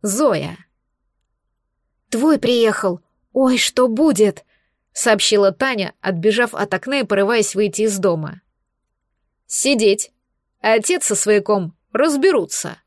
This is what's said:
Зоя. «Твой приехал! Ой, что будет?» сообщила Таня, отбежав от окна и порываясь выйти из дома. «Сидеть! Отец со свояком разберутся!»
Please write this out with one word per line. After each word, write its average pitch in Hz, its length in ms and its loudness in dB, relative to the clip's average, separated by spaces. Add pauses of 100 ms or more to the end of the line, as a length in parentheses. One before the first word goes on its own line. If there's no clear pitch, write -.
Зоя. 190 540 -2 (1500)
«Твой 277 280 2
приехал! 220 640 0 (320)
Ой, 254 240 2
что 254 300 0
будет?» 220 580 2 (480)
сообщила 202 580 2
Таня, 233 500 -4
отбежав 208 520 0
от 202 200 -4
окна 277 260 -4
и 254 40 -2
порываясь 208 520 0
выйти 208 280 -2
из 208 140 0
дома. 175 440 -4 (1040)
«Сидеть! 214 640 0 (500)
Отец 226 440 0
со 208 100 -2
свояком 202 600 0 (160)
разберутся!» 285 960 0